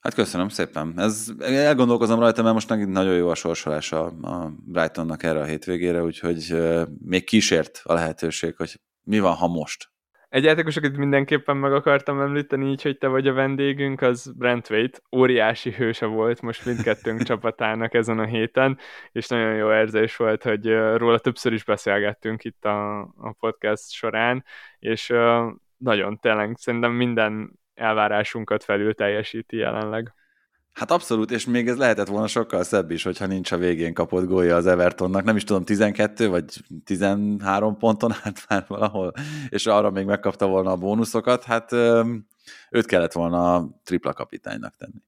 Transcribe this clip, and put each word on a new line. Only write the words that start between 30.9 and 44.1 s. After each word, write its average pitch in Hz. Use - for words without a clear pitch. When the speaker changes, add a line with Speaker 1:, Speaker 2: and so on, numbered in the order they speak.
Speaker 1:
abszolút, 113
és 113
még 120
ez 123
lehetett 113
volna 101
sokkal 107
szebb 90
is, 82
hogyha 92
nincs 92
a 90
végén 85
kapott 92
gólja 87
az 85
Evertonnak. 92
Nem 110
is 98
tudom, 95
tizenkettő 104
vagy 87
tizenhárom 101
ponton 113
állt 101
már 95
valahol, 101
és -
arra 104
még 98
megkapta 101
volna 95
a 92
bónuszokat. 110
Hát, 117
öm, 117
őt 113
kellett 87
volna 87
a -
tripla 87